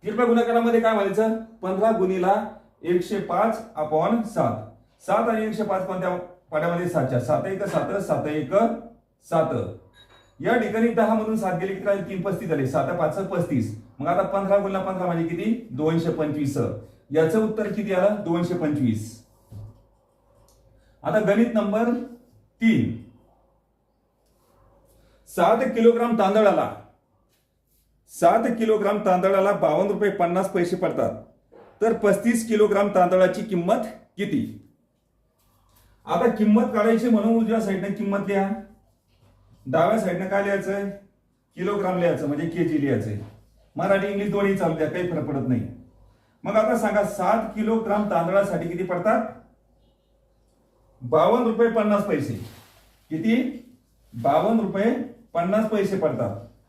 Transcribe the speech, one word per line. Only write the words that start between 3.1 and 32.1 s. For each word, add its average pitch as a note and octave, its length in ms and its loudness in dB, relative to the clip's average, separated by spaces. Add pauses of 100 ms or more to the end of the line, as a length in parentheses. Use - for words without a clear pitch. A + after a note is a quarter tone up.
पाच F#3+ 460 -2 (120)
upon D#3+ 460 0
सात. A2+ 480 -4 (320)
सात A3+ 260 2
आणि A3 160 -2
एकशे G#3+ 180 -4
पाच F#3+ 240 -2
कोणत्या F3+ 300 -4 (340)
पाढ्यामध्ये? E3+ 380 -2
सातच्या. C3 300 0
सात D3+ 260 -2
एक G3 180 -4
सात, - 380 -2
सात D3+ 260 -2
एक D3+ 260 -4 (680)
सात. D#3 320 0 (840)
या G#3 180 2
ठिकाणी A3 300 0
दहा A3 260 2
मधून A3 240 -2
सात F3+ 220 -2
गेले G3 160 -4
किती - 100 -8
राहिले? G3 240 -2
तीन F#3+ 120 -6
पस्तीस F#3 280 -4
झाले. C#3+ 180 0
सात C#3 300 -2
पाच E3 200 -2
पस्तीस. E3+ 680 -4 (160)
मग C#3+ 80 -4
आता F3 140 0
पंधरा G3 360 0
गुणिला F#3+ 220 -2
पंधरा F#3 260 -4
म्हणजे E3 220 -2
किती? G3+ 440 -4
दोनशे D#3+ 400 0
पंचवीस. D3 460 -2 (540)
याचं D#3+ 380 2
उत्तर G3+ 220 -4
किती G3 220 -4
आलं? G3 300 2
दोनशे E3+ 300 0
पंचवीस. C3 720 -2 (1800)
आता D#3+ 160 2
गणित G#3 340 4
नंबर A3 400 0 (680)
तीन. C#3 420 0 (2250)
सात G3+ 300 2
किलोग्राम A#3 640 4
तांदळाला, F#3+ 560 4 (1300)
सात G#3 340 4 (140)
किलोग्राम G#3 480 2
तांदळाला F#3+ 460 4
बावन्न E3+ 400 2
रुपये G3 180 0
पन्नास F3+ 400 0
पैसे F3 260 0
पडतात, - 480 -2 (580)
तर A3+ 120 2
पस्तीस A3+ 540 2